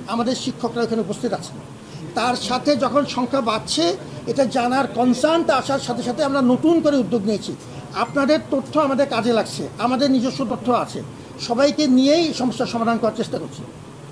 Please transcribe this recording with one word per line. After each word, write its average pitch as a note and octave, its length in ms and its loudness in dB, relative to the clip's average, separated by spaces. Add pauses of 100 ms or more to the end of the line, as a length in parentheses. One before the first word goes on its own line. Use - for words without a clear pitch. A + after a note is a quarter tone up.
আমাদের A#3 280 0
শিক্ষকরা A#3 480 -4
এখানে A3+ 180 -2
উপস্থিত G3+ 320 -4
আছেন। - 240 -8 (580)
তার B3 220 0
সাথে B3+ 400 0
যখন C4 300 2
সংখ্যা B3+ 340 -2
বাড়ছে, A#3+ 560 0 (300)
এটা C4 180 2
জানার B3 420 0
কনসার্নটা C4+ 720 4
আসার C4+ 220 0
সাথে A#3+ 240 -4
সাথে B3 220 0
আমরা C#4 160 2
নতুন C4 400 4
করে D4 160 4
উদ্যোগ G#3+ 280 2
নিয়েছি। G3 300 -2 (400)
আপনাদের C#4 440 2 (120)
তথ্য C#4 300 0
আমাদের C#4 260 2
কাজে A#3 260 0
লাগছে, F3+ 360 -2 (100)
আমাদের B3+ 320 2
নিজস্ব C4 400 0
তথ্য A#3 220 -2
আছে, D#3+ 300 -2 (380)
সবাইকে C#4+ 460 2
নিয়েই C#4+ 480 4
সমস্যার B3 320 -2
সমাধান A#3 320 0
করার A3 180 -2
চেষ্টা - 220 -4
করছি। - 240 -12 (500)